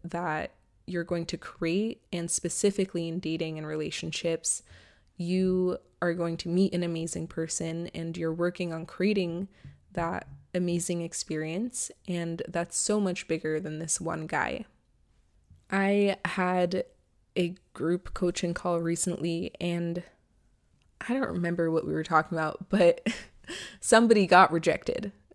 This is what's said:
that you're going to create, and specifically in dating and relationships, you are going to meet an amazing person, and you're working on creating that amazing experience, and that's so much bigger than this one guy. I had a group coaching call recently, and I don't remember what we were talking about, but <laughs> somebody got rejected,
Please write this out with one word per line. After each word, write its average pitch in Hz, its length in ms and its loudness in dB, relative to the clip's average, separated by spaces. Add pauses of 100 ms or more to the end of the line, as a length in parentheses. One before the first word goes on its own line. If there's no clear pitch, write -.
that 175 480 -4 (340)
you're 175 180 -4
going 170 220 -4
to 165 120 -8
create, 196 640 -2 (120)
and 170 160 -4
specifically 190 760 -2
in 165 120 -4
dating 160 380 -4
and 156 80 -8
relationships, 156 960 -4 (560)
you 185 600 2 (240)
are 175 120 2
going 170 240 -2
to 175 120 -8
meet 180 240 4
an 175 100 0
amazing 165 440 -4
person, 165 680 -4
and 165 240 -6
you're 165 160 -2
working 175 400 -2
on 160 120 -8
creating 185 600 0 (460)
that 175 340 -4 (260)
amazing 175 480 0
experience, 165 880 -4 (160)
and 170 400 -4
that's 175 300 -4
so 214 220 2
much 185 280 -2
bigger 156 320 0
than 156 200 -6
this 160 220 -2
one 160 260 -4
guy. - 380 -2 (1040)
I 196 560 4
had 180 600 0 (520)
a 180 180 0 (180)
group 175 400 -2
coaching 175 400 0
call 170 280 -2
recently, 170 720 -2 (100)
and 175 420 -2 (1040)
I 240 60 0
don't 269 160 0
remember 170 420 0
what 165 140 0
we 151 80 -2
were 156 100 0
talking 160 340 2
about, 156 320 -4
but 175 380 6 (380)
<laughs> - 340 -14
somebody 226 460 8
got 180 260 10
rejected, 165 600 0 (240)